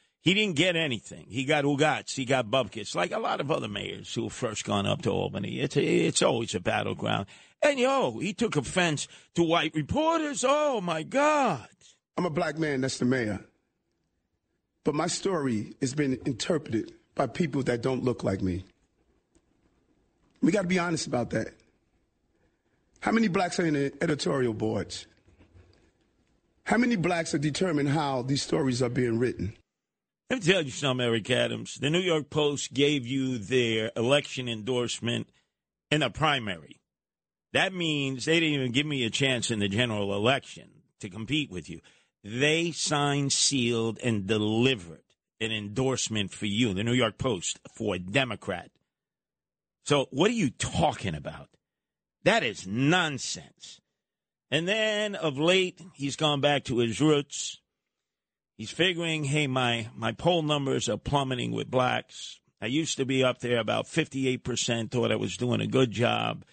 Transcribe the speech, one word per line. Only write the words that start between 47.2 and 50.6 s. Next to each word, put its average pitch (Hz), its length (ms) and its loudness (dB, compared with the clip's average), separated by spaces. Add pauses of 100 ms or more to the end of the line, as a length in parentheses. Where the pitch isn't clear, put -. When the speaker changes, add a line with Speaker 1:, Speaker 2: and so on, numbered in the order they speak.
Speaker 1:
for 104 220 -2
a 92 60 -4
Democrat. 98 720 -4 (1120)
So 147 260 2
what 156 180 4
are 247 60 2
you 180 160 2
talking 110 640 -2